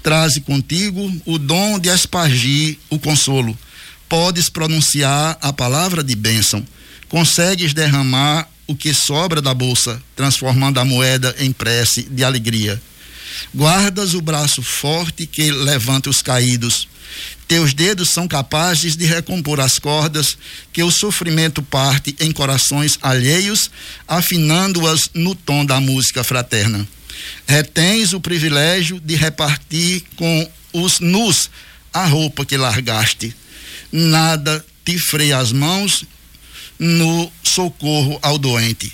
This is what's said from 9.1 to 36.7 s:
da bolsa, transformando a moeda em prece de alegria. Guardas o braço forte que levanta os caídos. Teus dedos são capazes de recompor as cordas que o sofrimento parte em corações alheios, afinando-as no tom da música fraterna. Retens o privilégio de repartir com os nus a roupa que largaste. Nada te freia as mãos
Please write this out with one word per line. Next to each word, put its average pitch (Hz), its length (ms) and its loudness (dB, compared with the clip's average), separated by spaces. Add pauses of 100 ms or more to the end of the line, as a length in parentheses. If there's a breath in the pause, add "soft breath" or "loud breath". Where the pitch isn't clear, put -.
da 139 140 0
bolsa, 123 480 0 (140)
transformando 131 640 2
a 127 60 2
moeda 127 520 2
em 131 140 0
prece 117 520 0
de 131 200 -2
alegria. 113 580 0 (720 loud breath)
Guardas 185 600 2
o 180 80 0
braço 147 420 0
forte 160 640 -4
que 151 240 0
levanta 135 580 0
os 135 120 0
caídos. 123 680 0 (600 loud breath)
Teus 165 260 2
dedos 175 360 0
são 175 180 -2
capazes 160 680 -2
de 170 100 -2
recompor 165 540 0
as 131 180 2
cordas 151 600 0 (340 loud breath)
que 165 100 -2
o 175 80 2
sofrimento 160 720 0
parte 139 580 0
em 160 120 0
corações 143 680 0
alheios, 151 680 2 (380 loud breath)
afinando-as 165 1040 2
no 180 220 0
tom 147 300 0
da 135 140 2
música 131 440 0
fraterna. 110 640 0 (580 loud breath)
Retens 175 680 2
o 185 80 -4
privilégio 165 800 0
de 156 160 -4
repartir 156 880 -2 (120)
com 165 340 0 (220)
os 170 280 0
nus 185 500 2 (420 loud breath)
a 180 140 0
roupa 147 400 0
que 139 120 -2
largaste. 117 800 -2 (560 loud breath)
Nada 156 760 2 (180)
te 175 140 -2
freia 147 400 0
as 123 140 0
mãos 175 540 0 (720 loud breath)